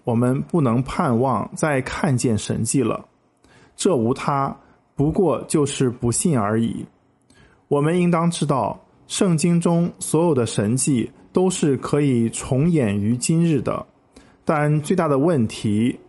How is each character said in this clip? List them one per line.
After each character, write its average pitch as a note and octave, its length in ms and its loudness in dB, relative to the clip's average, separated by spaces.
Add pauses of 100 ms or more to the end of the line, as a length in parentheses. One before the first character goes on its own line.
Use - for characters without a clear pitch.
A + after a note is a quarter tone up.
我 A#2+ 120 -2
们 B2 280 0
不 E3+ 180 0
能 B2 200 2
盼 C3 380 -2
望 B2 360 -2
再 D3 260 -2
看 C#3 340 -2
见 A#2 220 0
神 A2 260 -4
迹 C3 180 0
了。 A2 240 -2 (680)
这 F#3 200 2
无 A#2 180 2
他， C#3 420 -2 (400)
不 D3 160 2
过 D3+ 360 0
就 D3+ 180 2
是 C3+ 240 0
不 A#2 220 -2
信 D3+ 260 0
而 G#2+ 240 0
已。 - 240 -4 (800)
我 C#3+ 140 0
们 E3 180 2
应 F3 120 2
当 E3+ 180 2
知 E3+ 160 -2
道， C3 340 -2 (280)
圣 F#3 280 0
经 E3+ 240 2
中 E3+ 380 0
所 - 280 0
有 E3+ 80 2
的 B2 120 2
神 A2 300 -2
迹 B2+ 360 0 (200)
都 F#3 180 2
是 D#3+ 280 0
可 - 220 -2
以 B2 300 2
重 C3+ 400 -2
演 B2+ 260 2
于 G#2 220 0
今 E3 260 0
日 D#3+ 180 0
的， - 220 -6 (640)
但 D3+ 360 2
最 F#3 140 0
大 F3 120 0
的 C#3+ 100 2
问 C#3 300 2
题 A2 500 0 (120)